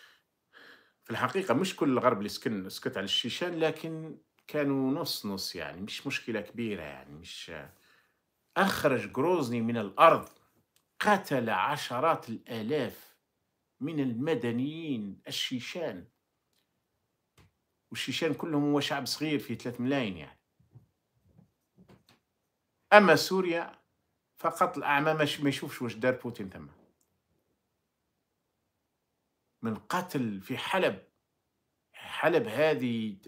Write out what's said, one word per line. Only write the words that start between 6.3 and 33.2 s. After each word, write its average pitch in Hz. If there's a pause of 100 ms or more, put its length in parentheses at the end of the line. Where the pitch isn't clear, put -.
كبيرة، 104
يعني، 71
مش. 85 (1040)
أخرج 131
غروزني 135
من 117
الأرض، 107 (720)
قتل 151
عشرات 127
الآلاف 113 (640)
من 151
المدنيين 127
الشيشان، 127 (1900)
والشيشان 147
كلهم 147
هو 143
شعب 139
صغير 147
فيه -
ثلاثة 120
ملايين، 123
يعني. 73 (2500)
أما 190
سوريا 175 (580)
فقط 170
الأعمى 143
ما 156
ش-، 143
ما 143
يشوفش -
واش 113
دار 127
بوتين 113
ثم. 80 (3000)
من 113
قتل 110
في 117
حلب، 143 (920)
حلب 156
هذه 117 (120)